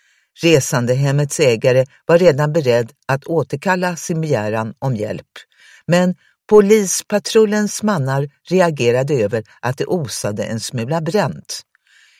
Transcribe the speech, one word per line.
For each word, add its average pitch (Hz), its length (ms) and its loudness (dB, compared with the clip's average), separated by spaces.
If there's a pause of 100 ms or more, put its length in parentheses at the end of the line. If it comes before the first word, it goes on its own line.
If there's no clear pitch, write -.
(420)
Resandehemmets 139 960 -4
ägare 127 460 0 (200)
var 170 120 4
redan 151 360 2
beredd 120 380 0 (160)
att 135 180 -4
återkalla 175 720 -2
sin 165 260 -6
begäran 110 580 -2
om 135 160 -2
hjälp. 104 320 -6 (600)
Men 180 280 4 (340)
polispatrullens 208 1300 4
mannar 143 460 0 (200)
reagerade 143 640 2
över 110 300 0 (180)
att 123 160 -4
det - 80 -4
osade 110 580 -4
en 113 160 -6
smula 135 420 -4
bränt. 160 600 -4 (580)